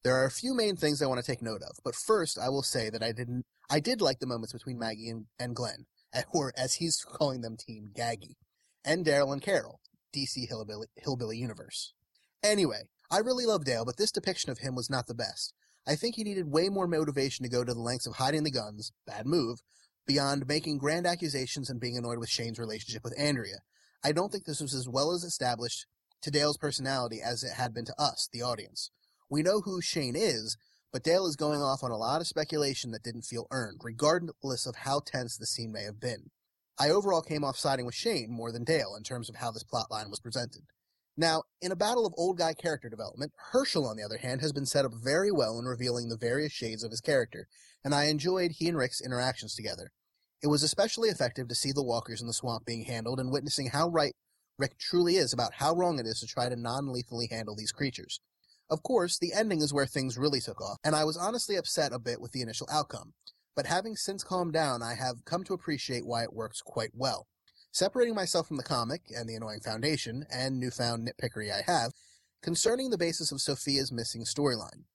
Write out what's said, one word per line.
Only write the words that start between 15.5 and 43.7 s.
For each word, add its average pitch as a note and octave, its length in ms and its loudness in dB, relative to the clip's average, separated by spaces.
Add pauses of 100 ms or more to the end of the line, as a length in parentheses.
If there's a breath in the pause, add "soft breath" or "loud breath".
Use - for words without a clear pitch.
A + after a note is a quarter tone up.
I F#3+ 80 4
think A#3 200 -2
he A3 100 -4
needed F#3+ 260 -2
way E3 200 4
more F#3+ 160 2
motivation C#3+ 580 2
to B2 60 -2
go B2 140 2
to A#2+ 100 -2
the A#2 60 -4
lengths A#2+ 260 -2
of A2+ 80 -6
hiding D3 300 2
the D#3 60 0
guns, G#2+ 420 -6 (140)
bad - 200 -6
move, B2+ 320 2 (480 soft breath)
beyond C#3 420 2
making D3 300 0
grand D#3 280 2
accusations C#3+ 640 -2
and B2+ 100 -4
being B2 200 -4
annoyed A#2+ 200 -2
with A#2 120 -4
Shane's A#2 280 -2
relationship A2 460 -6
with A2+ 140 -6
Andrea. C3+ 400 0 (460 soft breath)
I C#3+ 60 4
don't F3 220 2
think G3 140 -4
this D3 140 -4
was C#3 140 -4
as B2+ 140 -4
well C#3 240 2
as F3 100 0
established B2 640 -2 (360)
to - 100 -4
Dale's D3 240 4
personality C3 680 -2
as A#2+ 200 -2
it - 80 -6
had B2 200 -2
been A#2 120 -6
to - 120 -10
us, - 360 0
the A#2 100 -6
audience. A#2 480 -4 (400)
We D3+ 140 2
know G3+ 160 4
who F#3 200 -4
Shane C#3 360 -2
is, A#2+ 400 0 (360 soft breath)
but B2 120 -4
Dale F3+ 200 6
is D#3 120 0
going D3+ 260 2
off C3+ 220 2
on B2 80 0
a A2+ 40 -2
lot A#2+ 240 2
of E3 60 -4
speculation D3 640 0
that A2 140 -8
didn't A#2 180 -8
feel A#2 300 -6
earned, A#2 320 -4
regardless D3 840 2
of B2 80 -6
how C#3 320 0
tense B2 300 -6
the A2 100 -8
scene A#2 240 -4
may G#2 140 -8
have G#2+ 160 -10
been. A#2+ 300 -6 (500)
I C#3+ 100 6
overall F#3+ 320 4
came D3 220 -2
off C3+ 120 0
siding C3+ 300 0
with A#2+ 80 -8
Shane C3+ 380 -2
more A#2 180 -4
than A#2 140 -4
Dale A2+ 320 2
in G#2+ 80 -14
terms A#2+ 240 -6
of A2 80 -14
how A#2+ 160 -2
this A2 100 -10
plot A2+ 260 -2
line G#2+ 220 -6
was G2+ 80 -8
presented. A#2+ 440 -6 (540)
Now, D#3+ 280 4 (160)
in F3+ 100 -2
a F#3+ 60 -2
battle A3 280 4
of F#3 120 0
old F3 220 2
guy E3 160 2
character D3+ 340 -2
development, A2 440 -8 (200)
Herschel, G3 340 2